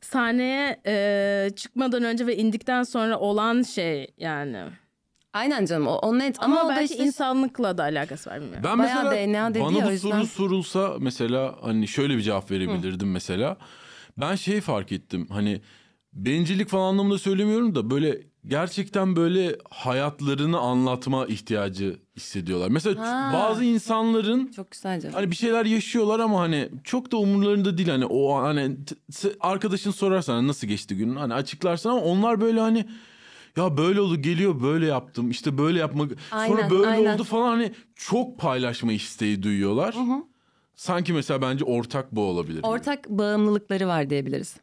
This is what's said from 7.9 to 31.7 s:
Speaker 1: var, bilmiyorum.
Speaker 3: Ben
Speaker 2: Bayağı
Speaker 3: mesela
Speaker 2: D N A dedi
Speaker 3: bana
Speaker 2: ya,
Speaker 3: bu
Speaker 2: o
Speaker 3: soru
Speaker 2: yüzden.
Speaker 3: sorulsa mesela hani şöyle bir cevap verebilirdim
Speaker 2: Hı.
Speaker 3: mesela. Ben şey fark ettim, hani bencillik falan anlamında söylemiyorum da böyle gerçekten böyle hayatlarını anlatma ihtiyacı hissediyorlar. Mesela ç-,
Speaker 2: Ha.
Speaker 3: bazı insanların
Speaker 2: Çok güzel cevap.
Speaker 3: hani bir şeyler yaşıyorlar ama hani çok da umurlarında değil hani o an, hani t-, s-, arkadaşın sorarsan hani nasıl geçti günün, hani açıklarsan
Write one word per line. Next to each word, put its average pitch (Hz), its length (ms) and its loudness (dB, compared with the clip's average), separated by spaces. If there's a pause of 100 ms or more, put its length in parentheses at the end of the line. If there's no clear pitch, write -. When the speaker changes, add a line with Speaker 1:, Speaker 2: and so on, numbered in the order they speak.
Speaker 1:
var, 113 100 -10
bilmiyorum. 135 240 -12
Speaker 3:
Ben 208 140 2
Speaker 2:
Bayağı 254 260 2
Speaker 3:
mesela 277 120 2
Speaker 2:
D 202 160 0
N 208 100 0
A 226 120 0
dedi 220 100 0
Speaker 3:
bana 180 140 2
Speaker 2:
ya, 202 60 2
Speaker 3:
bu 202 40 4
Speaker 2:
o 196 80 0
Speaker 3:
soru 202 200 -2
Speaker 2:
yüzden. 214 60 2
Speaker 3:
sorulsa 190 760 -2
mesela 127 640 -2
hani 110 260 0
şöyle 143 280 0
bir 110 60 0
cevap 101 280 -2
verebilirdim 92 580 -2
Speaker 2:
Hı. 95 40 0
Speaker 3:
mesela. 98 440 -2 (600)
Ben 151 160 -2
şey 202 260 -2
fark 107 320 -2
ettim, 90 380 -6
hani 101 300 -2 (520)
bencillik 160 560 0
falan 190 200 0
anlamında 196 300 2
söylemiyorum 208 560 2
da 113 160 0
böyle 143 300 0 (260)
gerçekten 180 720 0
böyle 170 400 2 (140)
hayatlarını 143 880 -2
anlatma 127 680 0
ihtiyacı 98 720 -2 (180)
hissediyorlar. 90 520 -4
Mesela 160 260 2
ç-, 220 120 -6
Speaker 2:
Ha. 262 280 -2
Speaker 3:
bazı 220 300 0
insanların 226 840 2
Speaker 2:
Çok 196 240 -14
güzel 185 300 -6
cevap. 151 140 -10
Speaker 3:
hani 190 160 0
bir 175 60 -2
şeyler 226 300 2
yaşıyorlar 220 540 2
ama 214 200 2
hani 160 280 0 (160)
çok 254 280 -4
da 240 40 0
umurlarında 202 600 2
değil 180 100 2
hani 131 180 2
o 139 260 2
an, 135 120 2
hani 143 400 0
t-, 147 100 -12 (160)
s-, 196 300 -4
arkadaşın 196 500 -2
sorarsan 185 440 0
hani 120 140 2
nasıl 139 180 -4
geçti 101 300 -4
günün, 113 200 -2
hani 135 180 -4
açıklarsan 165 560 -2